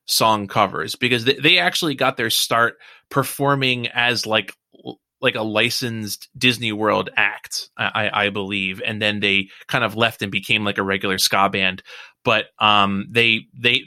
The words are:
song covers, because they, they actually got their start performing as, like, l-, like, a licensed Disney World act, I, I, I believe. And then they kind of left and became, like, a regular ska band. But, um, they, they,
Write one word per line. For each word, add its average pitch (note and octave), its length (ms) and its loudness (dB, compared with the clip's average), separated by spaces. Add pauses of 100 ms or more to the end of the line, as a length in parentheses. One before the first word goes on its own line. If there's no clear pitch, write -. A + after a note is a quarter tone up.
song G#2+ 420 2
covers, G2 480 0
because A#2+ 300 0
they, B2+ 100 4
they E3+ 240 4
actually F3 360 0
got C3 220 0
their A2+ 120 0
start A#2 480 2 (320)
performing C3+ 800 0
as, A#2+ 360 0
like, A2 300 -2 (280)
l-, - 160 -12 (220)
like, B2 140 2
a A2+ 80 -4
licensed A2 920 -2
Disney B2 360 0
World G#2 440 0
act, - 640 -2
I, G#2+ 320 -2
I, G#2 160 0
I G2+ 40 0
believe. G2 540 -4
And A2 160 -6
then G#2 200 -2
they G2 300 0 (180)
kind B2+ 160 0
of G#2+ 120 -2
left A2+ 280 0
and G2+ 80 -4
became, G#2+ 320 -2
like, G2+ 160 -2
a G#2 40 2
regular G2 360 -2
ska G2 300 2
band. F#2+ 340 -2 (400)
But, A2 220 2 (120)
um, G2+ 540 2
they, A#2 300 2 (120)
they, B2 340 0